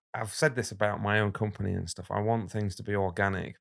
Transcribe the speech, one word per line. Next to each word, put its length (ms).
I've 200
said 220
this 160
about 300
my 200
own 100
company 400
and 180
stuff. 220
I 80
want 320
things 240
to 80
be 120
organic 640